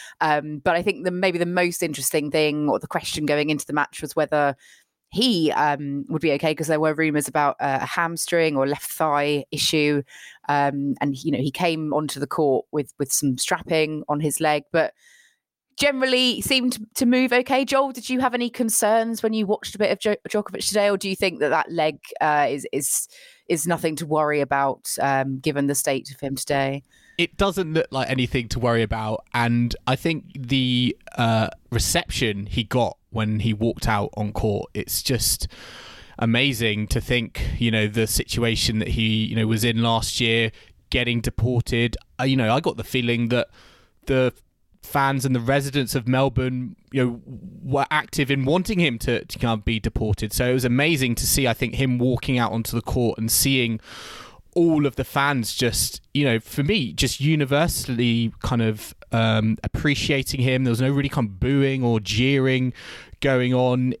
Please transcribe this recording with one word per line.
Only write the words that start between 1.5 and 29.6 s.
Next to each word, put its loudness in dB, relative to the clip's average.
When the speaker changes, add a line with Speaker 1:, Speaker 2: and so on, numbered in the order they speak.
Speaker 1:
interesting -2
thing 2
or 2
the -6
question -4
going 2
into -2
the -8
match -2
was -10
whether 0
he, 2
um, -2
would -4
be 2
okay, 0
'cause -4
there 2
were 2
rumours 0
about, 0
uh, 0
a -6
hamstring -2
or 2
left -6
thigh 0
issue. 0
Um, 0
and, 0
you -2
know, 0
he -2
came -2
onto -4
the -4
court 0
with, -4
with -4
some 0
strapping -2
on -2
his -2
leg, 2
but 2
generally 2
seemed 0
to 0
move 4
okay. 2
Joel, 0
did -12
you 0
have 0
any -2
concerns 2
when 0
you 0
watched -4
a -10
bit 2
of 0
Djo-, 0
Djokovic -4
today, 2
or 2
do -6
you -2
think -2
that 2
that 0
leg, 0
uh, 4
is, -4
is, -2
is 0
nothing 0
to -8
worry 2
about, 0
um, 0
given 0
the 0
state -2
of -18
him -6
today? -2
Speaker 2:
It -2
doesn't 0
look 2
like -2
anything 0
to -4
worry 2
about. -4
And 2